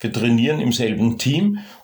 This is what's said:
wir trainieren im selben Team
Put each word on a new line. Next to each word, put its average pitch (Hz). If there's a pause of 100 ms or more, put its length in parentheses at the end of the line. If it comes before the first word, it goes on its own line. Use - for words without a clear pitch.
wir 113
trainieren 120
im 123
selben 113
Team 202 (240)